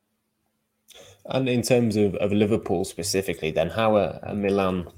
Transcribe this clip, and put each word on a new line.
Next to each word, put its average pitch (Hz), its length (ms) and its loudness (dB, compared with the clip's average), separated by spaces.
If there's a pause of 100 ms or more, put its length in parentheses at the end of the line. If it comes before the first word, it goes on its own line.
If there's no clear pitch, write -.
(1200)
And 131 240 -2
in 123 140 2
terms 117 340 2
of, 104 180 2
of - 160 -2
Liverpool 101 540 2
specifically, - 640 -4
then, 78 200 0
how 110 260 2
are, 95 260 0
are - 120 -8
Milan 98 520 0 (120)